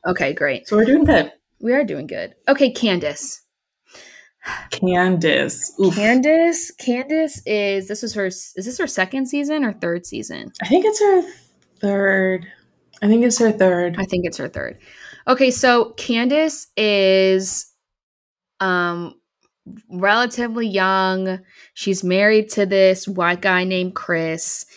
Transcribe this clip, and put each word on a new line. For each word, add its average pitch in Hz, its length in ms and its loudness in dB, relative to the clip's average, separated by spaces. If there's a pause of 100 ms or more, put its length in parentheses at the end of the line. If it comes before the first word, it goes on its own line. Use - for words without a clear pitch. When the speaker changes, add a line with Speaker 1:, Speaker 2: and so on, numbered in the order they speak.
Speaker 1:
Okay, 180 260 -2
great. 143 340 -4
Speaker 2:
So 208 100 2
we're 220 80 6
doing 294 200 4
good. 220 260 4 (280)
Speaker 1:
We 233 140 -2
are 277 100 2
doing 151 240 -8
good. - 280 -10 (120)
Okay, 277 240 4
Candace. 170 720 -4 (1300)
Speaker 2:
Candace. 180 1080 0
Oof. 190 160 2
Speaker 1:
Candace, 302 760 2
Candace 294 760 -4
is, 202 420 -2
this 208 140 -8
was 214 120 -8
her 202 140 -4
s-, - 280 -10
is 190 100 -10
this 247 120 -8
her 339 100 -4
second 254 400 -4
season 285 360 -4
or 214 100 -2
third 170 320 -6
season? - 460 -12 (120)
Speaker 2:
I 185 40 -8
think 359 180 4
it's 427 140 0
her 392 240 4 (560)
third. 190 680 0 (540)
I 208 60 2
think 233 180 6
it's 226 140 2
her 226 120 4
third. 175 460 2
Speaker 1:
I 190 80 -4
think 180 200 -4
it's 165 120 -8
her 139 100 -8
third. - 300 -12 (500)
Okay, 254 240 4
so 240 400 2
Candace 269 760 0 (100)
is, 190 960 2 (880)
um, 175 560 -2 (760)
relatively 233 800 -2
young. 190 720 0 (340)
She's 190 300 -4
married 208 480 2
to 202 140 0
this 190 420 2
white 180 340 -2
guy 185 240 0
named 185 280 -4
Chris, 165 720 -6 (120)